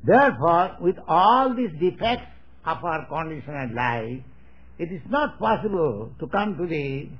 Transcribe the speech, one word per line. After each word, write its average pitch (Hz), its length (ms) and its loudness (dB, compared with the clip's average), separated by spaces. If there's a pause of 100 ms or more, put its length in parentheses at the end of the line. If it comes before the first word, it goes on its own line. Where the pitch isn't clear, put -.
Therefore, 180 760 4
with 180 140 2 (120)
all 233 480 4
these 233 240 -2
defects 214 480 0 (380)
of 160 180 -4
our 160 240 -4
conditioned 143 680 -6
life, 120 440 -2 (600)
it 165 120 -6
is 175 180 -10
not 285 300 0
possible 151 800 0
to 156 80 -8
come 202 300 -2
to 175 100 -4
the 139 420 -6 (100)